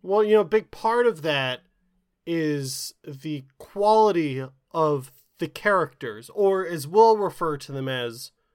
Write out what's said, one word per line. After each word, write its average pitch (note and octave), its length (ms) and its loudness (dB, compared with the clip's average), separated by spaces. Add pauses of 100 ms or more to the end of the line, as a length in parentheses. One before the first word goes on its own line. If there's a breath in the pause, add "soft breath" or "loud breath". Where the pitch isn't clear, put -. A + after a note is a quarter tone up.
Well, G3+ 220 2
you G#3+ 100 4
know, G#3+ 60 6
a G3 40 0
big G#3 260 0
part A#3+ 360 0
of F3+ 160 0
that C3+ 380 -2 (640)
is D3+ 720 -4 (120)
the C#3+ 380 -10 (140)
quality G3 840 2 (280)
of D3+ 420 -2 (260)
the - 100 -6
characters, C#3 840 -4
or F#3+ 340 0
as D#3+ 220 -8
we'll A3 300 6
refer E3+ 400 -4
to - 140 -16
them C3+ 160 -8
as, A#2+ 420 -8 (240)